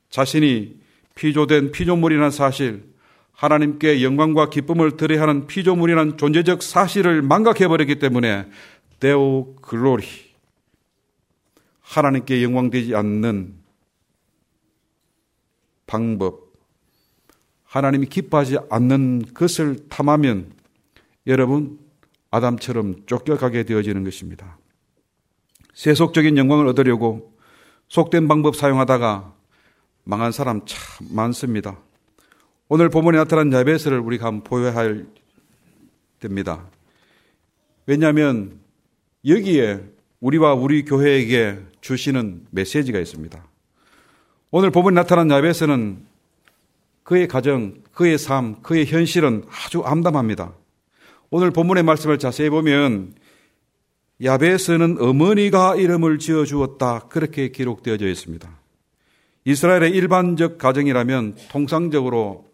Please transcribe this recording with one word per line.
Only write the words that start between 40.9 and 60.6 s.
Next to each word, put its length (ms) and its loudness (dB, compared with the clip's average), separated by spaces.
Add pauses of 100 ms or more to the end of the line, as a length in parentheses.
주시는 720 -4
메시지가 480 -4
있습니다. 460 -12 (1080)
오늘 200 2
본문에 240 4
나타난 360 4
야베스는 840 0 (920)
그의 240 2
가정, 460 -2 (180)
그의 260 2
삶, 440 -4
그의 240 0
현실은 640 0
아주 340 -8
암담합니다. 720 -2 (760)
오늘 200 2
본문의 320 2
말씀을 360 0
자세히 300 -2
보면 640 0 (1080)
야베스는 800 2
어머니가 760 2
이름을 420 2
지어주었다, 920 -2
그렇게 420 -4
기록되어져 580 -6
있습니다. 400 -10 (960)
이스라엘의 460 2
일반적 640 0
가정이라면 800 0 (140)